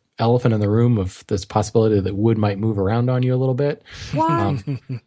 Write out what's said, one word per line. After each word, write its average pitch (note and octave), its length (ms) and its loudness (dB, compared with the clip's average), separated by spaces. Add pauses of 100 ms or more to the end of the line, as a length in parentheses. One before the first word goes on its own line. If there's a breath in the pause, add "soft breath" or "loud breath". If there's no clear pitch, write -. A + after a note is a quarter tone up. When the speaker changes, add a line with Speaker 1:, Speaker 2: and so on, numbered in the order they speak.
(200)
Speaker 1:
elephant A#2 340 2
in A2 60 2
the G#2 100 2
room A#2 300 4
of F#2 280 -6
this - 160 -2
possibility G#2+ 560 2
that F#2+ 160 -2
wood A2 220 2
might G2+ 220 0
move A2 180 -2
around A2+ 320 0
on B2+ 140 0
you B2+ 100 0
a - 20 0
little C3 200 0
bit. C#3+ 260 -2 (320 loud breath)
Speaker 2:
What? D#4+ 160 0
Speaker 1:
Um, C#3 500 -2 (280)